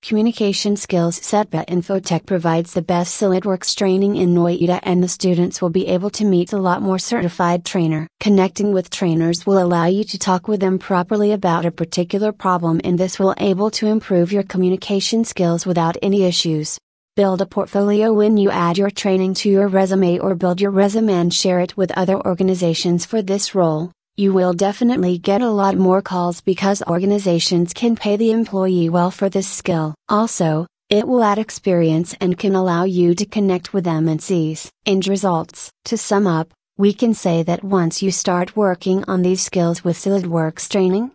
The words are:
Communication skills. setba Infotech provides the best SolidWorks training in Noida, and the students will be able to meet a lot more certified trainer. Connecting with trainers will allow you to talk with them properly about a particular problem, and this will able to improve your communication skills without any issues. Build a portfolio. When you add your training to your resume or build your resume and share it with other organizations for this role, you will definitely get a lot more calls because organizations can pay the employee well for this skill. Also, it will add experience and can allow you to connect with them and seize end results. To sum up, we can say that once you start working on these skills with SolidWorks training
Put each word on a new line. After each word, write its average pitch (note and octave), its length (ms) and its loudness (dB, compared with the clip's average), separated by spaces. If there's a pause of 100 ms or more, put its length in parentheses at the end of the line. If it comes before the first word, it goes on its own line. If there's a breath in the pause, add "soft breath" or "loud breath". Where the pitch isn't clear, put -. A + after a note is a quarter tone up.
Communication G#3+ 720 0
skills. E3+ 420 -2
setba G#3 480 -2
Infotech F3+ 580 -2
provides E3+ 480 -2
the F3 100 -2
best F3 380 -2
SolidWorks F#3 560 -2
training G3 400 2
in F3+ 160 2
Noida, F3 520 2
and F3+ 180 2
the F#3 60 0
students F3+ 520 0
will F3+ 100 0
be F3 180 -2
able F#3 220 -2
to A3 140 -4
meet F3+ 280 2
a G#3 60 -2
lot F#3 240 0
more F#3+ 180 -2
certified F3 640 -2
trainer. D#3+ 420 -2 (140)
Connecting G3+ 520 2
with F#3 180 -2
trainers E3 540 0
will G3 160 4
allow F3 260 2
you G3 180 0
to G#3 140 -10
talk F3+ 280 -2
with G#3+ 140 -2
them F#3+ 180 0
properly G#3 540 0
about E3+ 340 0
a E3+ 60 -2
particular F3+ 580 -2
problem, F3 540 0
and F3 140 0
this F#3 200 -2
will F#3+ 200 2
able G3+ 340 0
to - 160 -2
improve F#3+ 440 2
your G3+ 120 0
communication F#3+ 800 0
skills E3+ 420 -2
without E3+ 340 0
any G3 220 2
issues. E3 560 -2 (380)
Build F#3+ 260 2
a F#3+ 40 -2
portfolio. G#3 680 0
When G#3+ 240 4
you G3 140 4
add E3+ 280 0
your G3+ 120 0
training F#3+ 440 0
to G3+ 160 0
your G3 160 4
resume F#3+ 540 2
or F#3+ 160 -2
build F3+ 240 0
your G3+ 100 0
resume G3+ 420 2
and F3 220 2
share F3+ 240 0
it F3+ 180 -4
with F#3 220 0
other F#3+ 260 0
organizations F3 800 0
for A3 160 -2
this G3 320 -4
role, E3+ 380 0 (260)
you G3 160 2
will F3+ 200 2
definitely G3 680 0
get G3 240 0
a A#3+ 80 0
lot G3 260 2
more F#3 240 4
calls F3 400 -4
because G3 420 0
organizations F3 880 0
can A#3 240 0
pay G#3 200 0
the A3+ 140 2
employee F#3+ 580 0
well F3 220 2
for G3 180 -2
this F#3+ 200 -2
skill. D#3 460 -2 (140)
Also, F3+ 580 0 (220)
it G#3 200 0
will B3 160 2
add G#3 140 2
experience E3+ 840 0
and F3+ 180 0
can F#3+ 160 0
allow F#3 300 0
you F3 320 2
to G3+ 80 -4
connect F#3+ 480 -2
with F#3+ 100 -2
them E3 260 0
and D#3 140 -2
seize D#3+ 480 -4 (160)
end F#3+ 220 0
results. F#3 640 -4 (160)
To A#3 100 -4
sum G#3 300 0
up, E3 260 -2 (240)
we G3+ 160 4
can A3+ 220 0
say E3+ 300 0
that E3+ 200 -4
once F#3 360 -2
you F#3+ 120 -2
start F3+ 440 -2
working F#3+ 480 0
on F#3 180 -2
these F3+ 200 0
skills E3+ 400 -2
with E3+ 140 -2
SolidWorks E3+ 720 -2
training G3 460 0